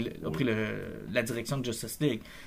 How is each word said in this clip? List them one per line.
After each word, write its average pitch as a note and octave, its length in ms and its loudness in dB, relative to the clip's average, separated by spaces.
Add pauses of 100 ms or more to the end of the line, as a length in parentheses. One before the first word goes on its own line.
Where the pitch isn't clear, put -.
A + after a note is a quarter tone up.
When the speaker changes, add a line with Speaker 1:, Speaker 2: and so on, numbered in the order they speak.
Speaker 1:
le, A#2+ 60 -2 (140)
a - 40 0
Speaker 2:
Ouais. - 40 0
Speaker 1:
pris C#3+ 120 2
le, G#2+ 320 2 (340)
la A#2 140 4
direction A#2 340 0
de B2 60 0
Justice A2+ 360 -4
League. C3 200 4 (260)